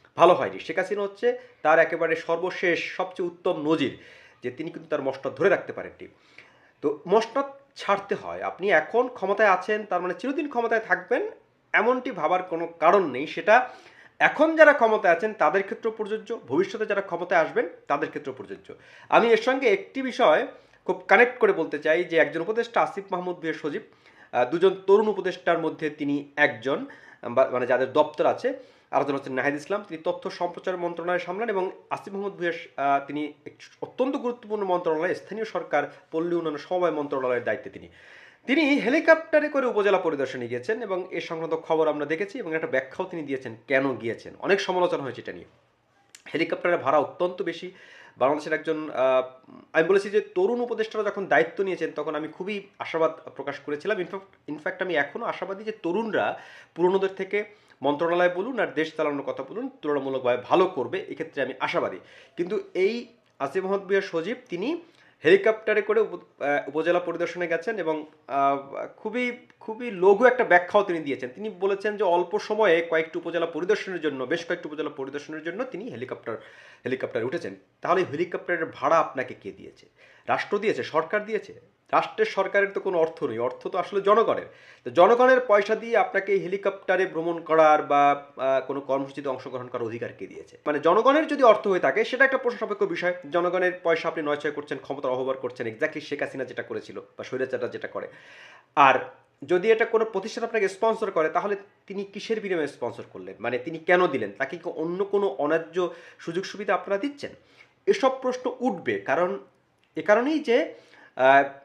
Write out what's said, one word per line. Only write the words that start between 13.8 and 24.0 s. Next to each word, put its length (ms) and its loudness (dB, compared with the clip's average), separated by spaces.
এখন 380 4
যারা 160 10
ক্ষমতায় 440 4
আছেন 180 -4
তাদের 280 2
ক্ষেত্রেও 300 -6
প্রযোজ্য, 540 -8
ভবিষ্যতে 400 0
যারা 140 0
ক্ষমতায় 400 0
আসবেন 280 0
তাদের 220 -2
ক্ষেত্রেও 260 -10
প্রযোজ্য। 400 -14
আমি 200 6
এর 80 8
সঙ্গে 320 0
একটি 340 -2
বিষয় 440 2
খুব 240 -4
কানেক্ট 300 6
করে 140 4
বলতে 260 -2
চাই 260 2
যে 120 -2
একজন 240 4
উপদেষ্টা 400 -2
আসিফ 300 -2
মাহমুদ 260 -4
ভূঁইয়া 260 -6
সজীব, 200 -6